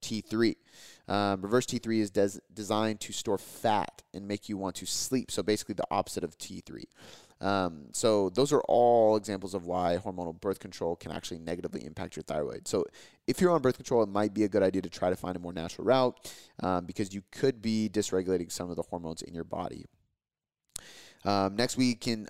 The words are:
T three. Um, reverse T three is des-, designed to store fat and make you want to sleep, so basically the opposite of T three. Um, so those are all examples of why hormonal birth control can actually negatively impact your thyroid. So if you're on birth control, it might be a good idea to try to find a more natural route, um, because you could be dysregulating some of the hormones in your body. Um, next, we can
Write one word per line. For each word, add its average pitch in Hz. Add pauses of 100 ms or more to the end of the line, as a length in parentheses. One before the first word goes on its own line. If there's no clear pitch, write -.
T 107
three. 110 (540)
Um, 101
reverse 110
T 120
three 113
is 104
des-, 101 (140)
designed 107
to -
store 98
fat - (100)
and 98
make 101
you 104
want 95
to -
sleep, -
so 101
basically 104
the -
opposite -
of 80
T -
three. - (560)
Um, 92
so 104
those 131
are 139
all 117
examples 98
of 87
why 87
hormonal 90
birth 95
control 87
can -
actually 82
negatively 87
impact 87
your -
thyroid. 73
So 95 (400)
if -
you're 185
on 160
birth 127
control, 123
it 101
might 101
be 107
a 107
good 101
idea 95
to 85
try -
to 92
find 90
a 87
more 85
natural 85
route, 127 (300)
um, 90
because 95
you 101
could 131
be 110
dysregulating 92
some 87
of 87
the 82
hormones 82
in -
your 82
body. - (1400)
Um, 98
next, 120
we 127
can 110